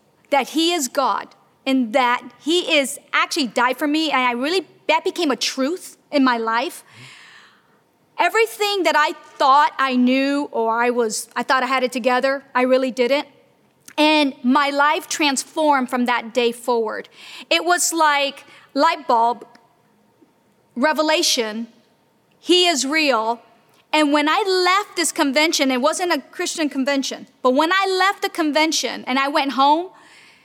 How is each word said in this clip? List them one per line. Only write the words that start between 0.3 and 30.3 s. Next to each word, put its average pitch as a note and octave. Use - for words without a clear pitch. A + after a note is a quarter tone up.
that C4+
he E4
is D4+
God B3
and C4
that B3
he E4
is C4+
actually D#4+
died B3+
for D#4
me, D#4
and C4
I B3
really, D4+
that D#4
became E4+
a A#3+
truth -
in C#4+
my B3
life. A3+
Everything G4+
that D#4
I D#4
thought D4
I C4+
knew C4+
or A3+
I B3
was, A#3
I A#3+
thought C4
I B3
had C4
it B3+
together, C4
I B3+
really C4
didn't. C4
And D4+
my C#4
life D4
transformed C#4+
from B3
that A#3
day A#3+
forward. A3+
It E4
was F4
like C#4+
light D4
bulb, A#3
revelation, C4+
he F4+
is C#4
real. B3
And D4+
when D4
I F#4
left F#4+
this E4+
convention, D4+
it B3+
wasn't E4+
a C#4+
Christian E4+
convention, C#4
but B3+
when D#4
I G4
left F#4+
the G4
convention D4
and B3+
I C#4
went C#4+
home, D4